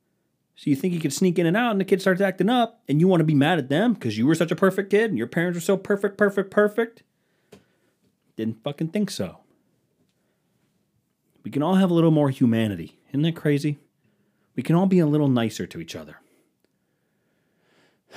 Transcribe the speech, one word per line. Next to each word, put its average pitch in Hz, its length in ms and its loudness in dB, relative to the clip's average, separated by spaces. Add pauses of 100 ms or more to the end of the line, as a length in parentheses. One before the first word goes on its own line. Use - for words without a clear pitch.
(560)
So - 120 -8
you 143 60 4
think 175 180 -2
you 170 80 -4
could 147 120 -4
sneak 180 260 0
in 175 80 2
and 170 100 2
out, 240 140 0
and 202 100 -2
the - 40 -2
kid 190 160 0
starts 185 200 0
acting 190 300 0
up, 240 380 -2
and 147 120 2
you 175 60 4
wanna 180 160 4
be 156 140 2
mad 156 220 2
at 127 100 -4
them 196 260 0
'cause 110 240 -6
you 117 80 2
were 160 80 4
such 165 160 0
a 165 60 -4
perfect 190 340 0
kid, 214 200 2
and 151 60 -4
your 110 120 -4
parents 175 280 -4
were 175 40 -8
so 196 160 0
perfect, 202 420 -4
perfect, 202 320 0
perfect? 208 540 -2 (1300)
Didn't 110 260 -8
fucking 151 260 -6
think 196 220 -4
so. 90 300 -10 (2000)
We 104 60 -12
can 139 120 -4
all 175 120 0
have 190 160 4
a 175 40 0
little 165 160 4
more 147 200 2
humanity. 113 680 0 (100)
Isn't 139 140 -4
that 165 140 -2
crazy? 147 420 -2 (800)
We - 60 -6
can 160 140 2
all 190 100 4
be 185 120 4
a 165 80 4
little 147 220 2
nicer 113 380 -2
to - 140 -14
each 78 140 -14
other. 76 260 -18 (2000)